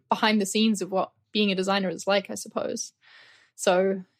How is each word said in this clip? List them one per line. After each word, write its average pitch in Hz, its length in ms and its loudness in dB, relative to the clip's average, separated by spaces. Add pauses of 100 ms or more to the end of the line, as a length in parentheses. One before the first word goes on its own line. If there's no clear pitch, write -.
behind 214 320 2
the 196 60 0
scenes 214 360 2
of 180 80 -6
what 190 220 -2 (200)
being 208 200 2
a - 20 0
designer 190 340 0
is 170 180 -6
like, 196 240 0
I 214 40 -8
suppose. - 580 -6 (640)
So 190 480 2 (180)